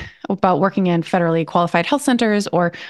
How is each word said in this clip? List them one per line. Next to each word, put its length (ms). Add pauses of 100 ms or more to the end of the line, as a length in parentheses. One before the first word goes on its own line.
(280)
about 320
working 260
in 160
federally 440
qualified 400
health 160
centers 460
or 240 (180)